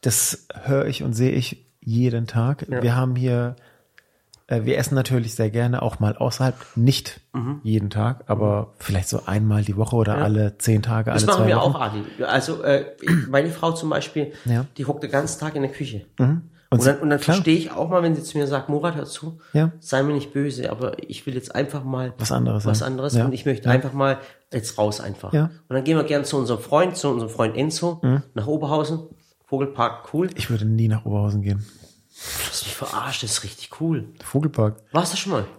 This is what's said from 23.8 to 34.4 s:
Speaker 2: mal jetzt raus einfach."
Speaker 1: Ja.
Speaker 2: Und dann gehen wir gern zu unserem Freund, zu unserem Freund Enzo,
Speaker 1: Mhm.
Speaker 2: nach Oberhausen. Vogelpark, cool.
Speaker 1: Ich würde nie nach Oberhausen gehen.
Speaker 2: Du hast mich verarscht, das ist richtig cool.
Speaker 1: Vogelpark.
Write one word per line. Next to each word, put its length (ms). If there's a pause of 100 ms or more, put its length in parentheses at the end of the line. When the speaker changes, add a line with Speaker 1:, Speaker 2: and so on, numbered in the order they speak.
Speaker 2:
mal 240 (340)
jetzt 260
raus 220
einfach." 320
Speaker 1:
Ja. 140
Speaker 2:
Und 300
dann 100
gehen 100
wir 80
gern 220
zu 100
unserem 240
Freund, 380
zu 100
unserem 240
Freund 240
Enzo, 480
Speaker 1:
Mhm. 180 (120)
Speaker 2:
nach 140
Oberhausen. 520 (460)
Vogelpark, 680
cool. 220
Speaker 1:
Ich 140
würde 160
nie 240
nach 160
Oberhausen 360
gehen. 180
Speaker 2:
Du 920
hast 160
mich 100
verarscht, 480
das 80
ist 140
richtig 340
cool. 300 (120)
Speaker 1:
Vogelpark. 540 (160)